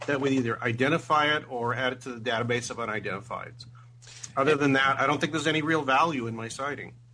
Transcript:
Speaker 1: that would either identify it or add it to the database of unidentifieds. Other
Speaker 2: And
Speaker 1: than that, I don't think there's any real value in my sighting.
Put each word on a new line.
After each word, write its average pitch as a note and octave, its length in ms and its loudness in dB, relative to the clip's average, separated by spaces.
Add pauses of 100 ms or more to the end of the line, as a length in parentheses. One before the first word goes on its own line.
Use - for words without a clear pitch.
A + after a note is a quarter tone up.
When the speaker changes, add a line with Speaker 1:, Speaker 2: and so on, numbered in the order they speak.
Speaker 1:
that C#3+ 140 2
would C3+ 120 2
either A#2+ 300 0
identify D3 720 2
it D3+ 140 -2
or A#2+ 260 -2
add B2+ 200 0
it B2+ 80 -14
to C3 100 -8
the A#2 80 -10
database A#2 500 0
of A#2 60 -10
unidentifieds. G#2 880 -6 (720)
Other C#3 160 4
Speaker 2:
And C#3 80 2
Speaker 1:
than C#3+ 140 4
that, C3+ 260 4
I C3+ 60 2
don't C#3+ 120 2
think E3 140 -2
there's D3+ 140 -2
any D#3 160 2
real D#3 200 2
value C3+ 440 2
in A2+ 100 -6
my A2+ 120 -8
sighting. B2+ 460 -8 (200)